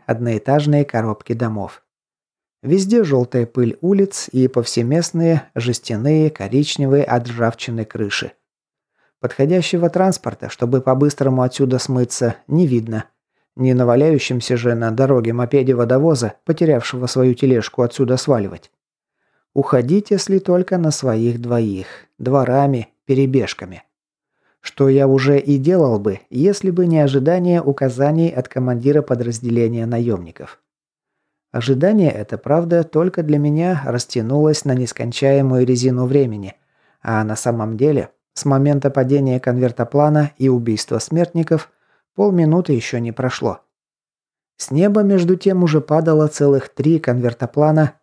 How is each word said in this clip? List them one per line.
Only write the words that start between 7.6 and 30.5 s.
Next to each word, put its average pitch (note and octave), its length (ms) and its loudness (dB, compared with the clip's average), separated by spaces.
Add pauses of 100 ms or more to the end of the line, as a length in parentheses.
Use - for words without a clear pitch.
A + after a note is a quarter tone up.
крыши. - 480 -6 (840)
Подходящего E3 720 0
транспорта, F#3 580 -2
чтобы B2 320 -2
по-быстрому C3 640 0
отсюда B2+ 380 0
смыться, B2 560 -2 (100)
не D#3 220 2
видно. A2+ 380 -2 (500)
Не C3 180 2
на B2+ 100 2
валяющемся B2+ 720 2
же A#2+ 200 0
на A2+ 160 -2
дороге B2 400 2
мопеде B2+ 420 0
водовоза, A#2+ 600 0 (100)
потерявшего C3+ 640 0
свою B2+ 280 2
тележку, B2+ 480 0
отсюда B2 340 0
сваливать. G2+ 540 -4 (840)
Уходить, C#3 580 0
если F#3+ 260 0
только F3+ 400 0
на D#3+ 140 0
своих A#2 480 -2
двоих, A2+ 460 -2 (320)
дворами, C3 720 0 (180)
перебежками. C3 760 -2 (800)
Что - 280 0
я C3+ 200 4
уже C3+ 320 4
и C#3+ 180 0
делал C#3+ 400 2
бы, G2+ 220 -2 (100)
если F#3+ 400 0
бы F3 160 0
не D#3+ 140 2
ожидание E3 600 2
указаний C#3+ 720 0
от B2 180 -6
командира B2+ 540 0
подразделения A#2 840 -2
наёмников. A2+ 760 -6 (920)